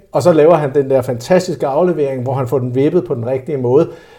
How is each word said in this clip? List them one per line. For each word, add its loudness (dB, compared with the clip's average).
Og 0
så 4
laver 6
han -2
den 0
der 2
fantastiske -2
aflevering, -2
hvor -4
han -4
får 0
den -6
vippet 0
på -4
den -6
rigtige -4
måde, 2